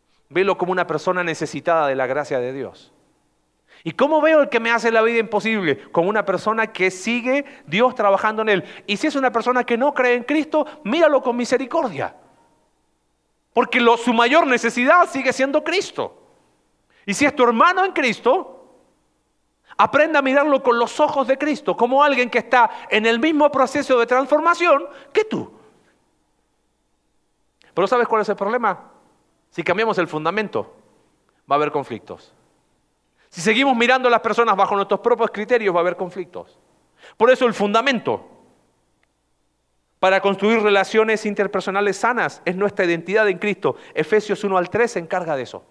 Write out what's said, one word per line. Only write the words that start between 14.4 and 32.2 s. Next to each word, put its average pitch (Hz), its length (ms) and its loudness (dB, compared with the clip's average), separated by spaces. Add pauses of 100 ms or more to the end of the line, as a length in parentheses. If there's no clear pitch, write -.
necesidad 254 600 2
sigue 262 240 -4
siendo 277 320 0
Cristo. 320 560 -6 (840)
Y 202 80 -4
si 277 120 0
es 294 100 0
tu 254 80 2
hermano 320 420 4
en 381 60 -2
Cristo, - 880 -2 (960)
aprenda 294 420 2
a 277 40 4
mirarlo 277 400 2
con 240 160 2
los - 200 -2
ojos 277 280 0
de 269 100 2
Cristo, 285 400 -4
como 254 260 2
alguien 247 280 2
que 240 80 0
está 233 500 2
en 214 160 2
el 226 140 2
mismo 294 320 2
proceso 262 480 0
de 233 80 0
transformación 311 800 2 (280)
que 427 100 2
tú. - 300 -10 (2250)
Pero 175 100 0
¿sabes 240 220 0
cuál 214 160 0
es 196 60 -6
el 202 60 -4
problema? 214 560 -4 (600)
Si 170 120 -10
cambiamos 196 360 0
el 170 80 0
fundamento, 160 680 -6 (760)
va 139 60 0
a - 20 4
haber 151 140 -2
conflictos. 120 600 -10 (960)